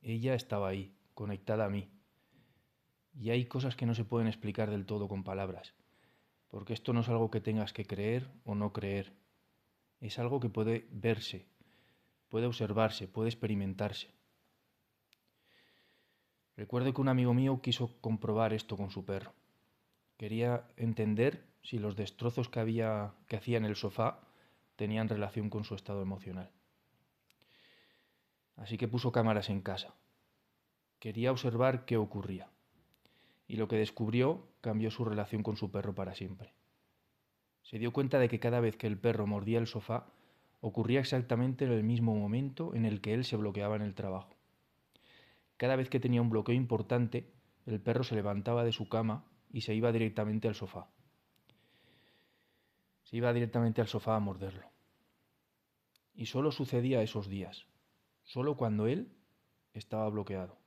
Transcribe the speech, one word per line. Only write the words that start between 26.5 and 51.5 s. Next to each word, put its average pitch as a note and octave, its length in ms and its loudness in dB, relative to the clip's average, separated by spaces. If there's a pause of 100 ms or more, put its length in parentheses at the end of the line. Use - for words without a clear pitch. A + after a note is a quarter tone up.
Así G#2+ 200 -6
que A#2+ 120 0
puso A#2+ 240 0
cámaras A2 360 2
en G2 120 0
casa. - 340 -8 (1040)
Quería A2+ 320 0
observar B2+ 540 2
qué A#2+ 100 2
ocurría. G2 540 -2 (960)
Y - 80 -6
lo G#2+ 140 0
que A#2 80 2
descubrió A#2+ 680 2 (140)
cambió A2 320 0
su A#2 140 -2
relación G#2+ 360 -2
con G#2 140 -2
su G#2 160 -6
perro G2 240 -4
para F#2+ 200 -6
siempre. F#2 380 -12 (1080)
Se - 180 -8
dio A#2 140 -2
cuenta C3+ 260 4
de B2 80 8
que A#2 140 0
cada A#2+ 180 4
vez A2+ 160 4
que - 120 -4
el G#2 120 0
perro G#2+ 260 2
mordía G#2 320 0
el A#2 100 2
sofá, A2+ 440 -4 (480)
ocurría A#2 400 2
exactamente B2+ 640 2
en B2+ 80 4
el A2 140 4
mismo A2+ 280 4
momento B2 600 0
en A#2 80 2
el G#2 160 2
que G#2 140 0
él B2 100 2
se A#2+ 140 -2
bloqueaba G#2 400 0
en G#2 60 0
el G2+ 120 -4
trabajo. F#2+ 400 -6 (1200)
Cada C3 220 2
vez C3 120 0
que B2+ 120 2
tenía A#2+ 200 4
un A#2+ 80 4
bloqueo A2 260 4
importante, A#2+ 760 0 (340)
el G#2+ 140 -2
perro A#2 240 2
se A#2+ 120 -2
levantaba G#2 500 2
de A#2 80 2
su A2 160 -4
cama A2+ 340 0 (280)
y A#2 100 -4
se A2+ 120 -2
iba A2+ 180 4
directamente A2 560 2
al G#2+ 60 0
sofá. F#2+ 340 -10 (2250)